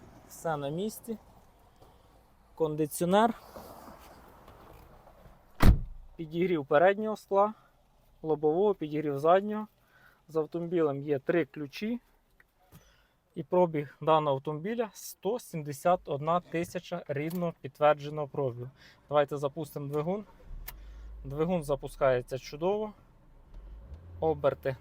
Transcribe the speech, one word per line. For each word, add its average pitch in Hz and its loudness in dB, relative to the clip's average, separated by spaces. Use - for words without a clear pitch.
все 160 -4
на 139 -6
місці. 214 -6
Кондиціонер. 170 2
Підігрів 165 0
переднього 196 4
скла, 202 2
лобового, 160 2
підігрів 151 -4
заднього. 202 4
З 156 -18
автомобілем 160 0
є 147 -2
три 165 0
ключі. 208 -6
І 170 -8
пробіг 165 2
даного 151 4
автомобіля 170 -4
сто - -6
сімдесят 156 0
одна 156 0
тисяча 175 -6
рідно 165 -4
підтвердженого 147 0
пробігу. 127 -4
Давайте 147 2
запустимо 143 -6
двигун. 160 -4
Двигун 160 -2
запускається 135 0
чудово. 202 -4
Оберти 143 0